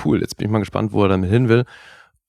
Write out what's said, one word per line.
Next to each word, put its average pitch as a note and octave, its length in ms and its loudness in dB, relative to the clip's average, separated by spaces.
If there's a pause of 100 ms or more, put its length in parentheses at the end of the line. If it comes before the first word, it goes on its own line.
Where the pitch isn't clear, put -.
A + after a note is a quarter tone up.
cool, D2+ 160 0
jetzt - 160 -8
bin - 120 -6
ich - 40 -4
mal A2 60 0
gespannt, G#2 340 -4
wo G#2 120 2
er F#2+ 40 4
damit F#2 220 0
hin A#2+ 180 2
will. A#2+ 160 4 (640)